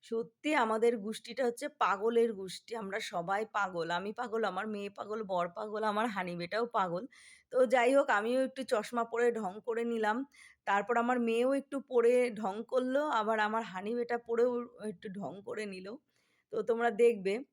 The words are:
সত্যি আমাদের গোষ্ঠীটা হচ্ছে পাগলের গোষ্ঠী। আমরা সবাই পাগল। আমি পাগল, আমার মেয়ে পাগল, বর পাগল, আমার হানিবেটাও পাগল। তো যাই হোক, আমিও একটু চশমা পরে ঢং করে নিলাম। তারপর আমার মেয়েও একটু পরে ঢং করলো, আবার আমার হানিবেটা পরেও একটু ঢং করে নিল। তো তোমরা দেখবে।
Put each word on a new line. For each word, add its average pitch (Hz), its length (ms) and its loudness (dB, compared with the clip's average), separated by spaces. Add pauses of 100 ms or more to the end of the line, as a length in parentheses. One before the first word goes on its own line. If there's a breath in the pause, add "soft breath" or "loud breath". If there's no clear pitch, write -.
সত্যি - 520 -6
আমাদের 226 420 4
গোষ্ঠীটা 214 480 -6
হচ্ছে 240 200 -2 (120)
পাগলের 226 560 2
গোষ্ঠী। 190 420 -10
আমরা 202 240 -4
সবাই 196 420 -2 (120)
পাগল। 185 380 -2
আমি 185 220 -2
পাগল, 226 300 -4
আমার 190 240 -2
মেয়ে 202 220 -6
পাগল, 208 340 -8
বর 185 260 0
পাগল, 214 340 -6
আমার 214 240 0
হানিবেটাও 185 580 -4
পাগল। 196 380 -2 (440 loud breath)
তো 247 180 -2
যাই 247 280 4
হোক, 277 160 6
আমিও 226 340 2
একটু 262 200 -6
চশমা 233 400 -2
পরে 233 280 2
ঢং 220 200 -4 (100)
করে 233 240 -2
নিলাম। 220 320 2 (480 loud breath)
তারপর 202 320 2
আমার 240 220 2
মেয়েও 233 340 2
একটু 277 260 -2
পরে 240 340 4 (180)
ঢং 202 240 -4 (120)
করলো, 254 400 2
আবার 220 320 2
আমার 214 240 2
হানিবেটা 226 540 -4
পরেও 240 340 2 (340)
একটু 214 240 -10
ঢং 185 220 -8 (100)
করে 214 240 -8
নিল। 190 220 -10 (680)
তো - 100 -2
তোমরা 233 280 2
দেখবে। 208 420 4 (200)